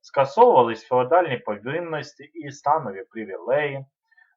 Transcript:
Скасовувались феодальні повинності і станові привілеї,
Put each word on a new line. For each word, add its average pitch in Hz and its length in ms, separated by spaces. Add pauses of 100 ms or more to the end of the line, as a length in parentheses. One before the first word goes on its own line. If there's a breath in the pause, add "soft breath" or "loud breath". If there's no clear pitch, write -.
Скасовувались 139 840
феодальні 127 520
повинності 143 840
і 147 260
станові 131 600
привілеї, 123 760 (500 soft breath)